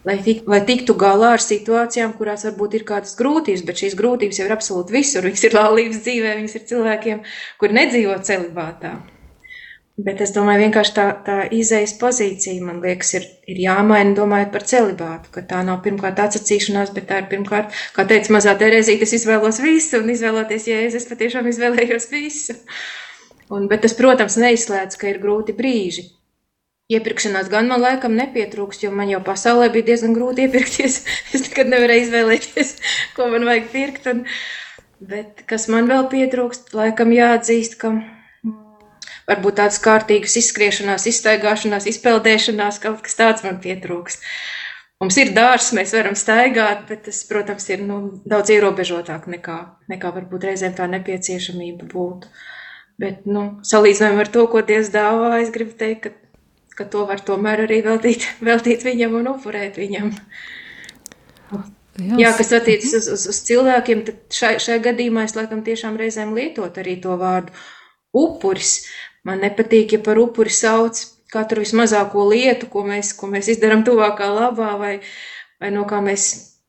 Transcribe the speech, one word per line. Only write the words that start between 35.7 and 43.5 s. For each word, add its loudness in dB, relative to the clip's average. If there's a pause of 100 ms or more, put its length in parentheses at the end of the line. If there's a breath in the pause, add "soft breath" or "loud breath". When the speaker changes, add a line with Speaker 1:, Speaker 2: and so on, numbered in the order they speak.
Speaker 1:
vēl 2
pietrūkst, -2
laikam 2
jāatzīst, 2
ka, -4
mm, -8 (600 loud breath)
varbūt 0
tādas 2
kārtīgas 4
izskriešanās, 0
izstaigāšanās, 0
izpeldēšanās, 0
kaut -6
kas -10
tāds 2
man -6